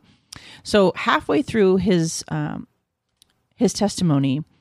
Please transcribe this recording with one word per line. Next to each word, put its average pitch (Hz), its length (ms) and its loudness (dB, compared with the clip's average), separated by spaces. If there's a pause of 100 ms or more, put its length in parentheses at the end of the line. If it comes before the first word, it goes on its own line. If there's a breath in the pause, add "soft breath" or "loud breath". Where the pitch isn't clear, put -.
(640 loud breath)
so 196 320 2
halfway - 460 0
through 190 360 2
his, 180 520 0
um, 151 360 -6 (920)
his - 160 0
testimony, 147 680 0 (200 soft breath)